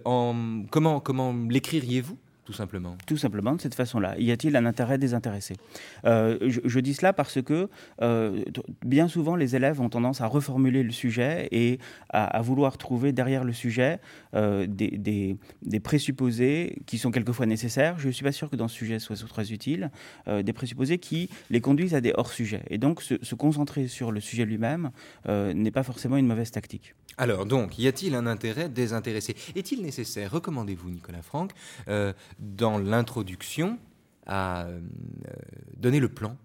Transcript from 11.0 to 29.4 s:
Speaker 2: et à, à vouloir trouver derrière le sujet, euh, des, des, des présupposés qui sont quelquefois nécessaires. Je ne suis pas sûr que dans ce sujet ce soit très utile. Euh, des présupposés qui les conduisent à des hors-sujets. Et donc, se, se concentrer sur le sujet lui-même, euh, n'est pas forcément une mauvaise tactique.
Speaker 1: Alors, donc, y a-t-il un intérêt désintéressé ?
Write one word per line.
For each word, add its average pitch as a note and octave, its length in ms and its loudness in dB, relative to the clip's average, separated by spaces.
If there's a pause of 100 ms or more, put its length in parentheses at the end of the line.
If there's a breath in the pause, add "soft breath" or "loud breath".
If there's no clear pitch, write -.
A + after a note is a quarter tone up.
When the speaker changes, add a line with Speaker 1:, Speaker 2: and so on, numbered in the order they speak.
Speaker 2:
et A#2+ 260 4 (300 loud breath)
à, G#2+ 160 4
à - 160 0
vouloir C3 360 2
trouver B2+ 360 0
derrière B2+ 320 2
le A#2 80 0
sujet, B2 480 0 (320 loud breath)
euh, G2+ 340 4
des, G2+ 220 0
des, G2+ 480 0 (240 loud breath)
des G#2+ 180 0
présupposés C3+ 1080 2
qui A#2 120 -4
sont A#2+ 140 0
quelquefois A#2+ 340 0
nécessaires. B2 520 2
Je C#3 100 -2
ne B2+ 40 2
suis C3+ 140 -6
pas C#3 80 2
sûr D3+ 160 -6
que C3 80 -4
dans A2+ 100 0
ce A#2 80 -6
sujet A2+ 240 -4
ce A2 160 -6
soit A2+ 140 -12
très A2 240 -4
utile. D3+ 360 -4 (380 loud breath)
Euh, G2+ 160 0
des G#2 80 0
présupposés C3 460 -2
qui F3 320 -4 (200 loud breath)
les A#2 120 4
conduisent D#3 340 4
à C3+ 60 4
des A#2 120 4
hors-sujets. A2 560 -2
Et G#2 80 -2
donc, C#3+ 240 2
se, - 220 -2
se - 120 -6
concentrer C#3+ 520 0
sur A#2+ 240 -4
le G#2+ 80 -2
sujet A2+ 240 -2
lui-même, A#2 480 -2 (380 loud breath)
euh, G2+ 240 0
n'est G#2+ 180 2
pas C3 120 0
forcément C3 340 -2
une C3+ 100 6
mauvaise A2+ 240 0
tactique. - 420 -10 (220)
Speaker 1:
Alors, G2+ 300 0
donc, G#2+ 320 0
y A#2 100 4
a-t-il C3+ 280 0
un A#2+ 100 -2
intérêt A#2 420 -2
désintéressé ? A2+ 680 -2 (200 loud breath)